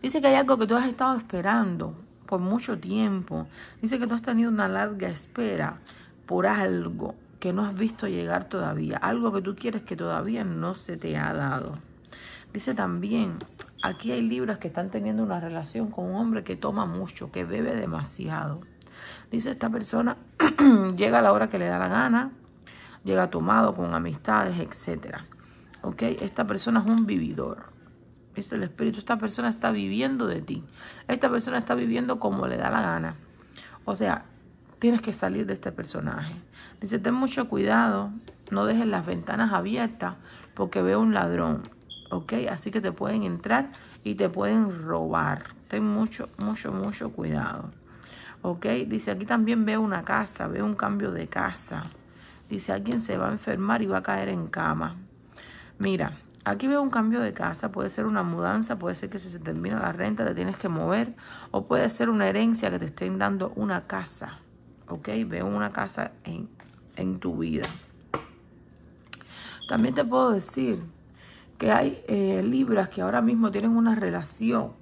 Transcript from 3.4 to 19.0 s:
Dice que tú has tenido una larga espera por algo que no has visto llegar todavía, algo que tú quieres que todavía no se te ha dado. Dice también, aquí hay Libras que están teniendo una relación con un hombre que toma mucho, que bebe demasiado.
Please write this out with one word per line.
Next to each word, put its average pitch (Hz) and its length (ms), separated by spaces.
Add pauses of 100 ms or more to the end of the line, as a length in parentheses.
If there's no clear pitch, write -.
Dice 233 180
que 240 80
tú 226 80
has 233 60
tenido 233 300
una 208 180
larga 196 400
espera 165 720 (480)
por 180 200
algo 190 680 (260)
que 180 140
no 208 100
has 202 100
visto 220 320
llegar 175 380
todavía, 156 540
algo 233 340
que 196 80
tú 190 160
quieres 220 260
que 175 140
todavía 170 480
no 170 300
se 170 240
te 156 180
ha 151 160
dado. 139 460 (760)
Dice 226 220
también, 190 640 (440)
aquí 226 300
hay 240 80
Libras 226 380
que 180 100
están 180 220
teniendo 214 320
una 185 180
relación 165 500
con 185 140
un 185 120
hombre 220 280
que 185 100
toma 202 300
mucho, - 480
que 90 120
bebe - 300
demasiado. 156 840 (680)